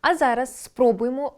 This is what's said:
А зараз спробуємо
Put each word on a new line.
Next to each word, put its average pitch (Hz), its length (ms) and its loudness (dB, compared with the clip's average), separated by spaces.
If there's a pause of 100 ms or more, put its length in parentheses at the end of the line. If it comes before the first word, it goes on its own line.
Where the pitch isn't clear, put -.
А 330 160 2
зараз 254 400 0
спробуємо 254 800 -2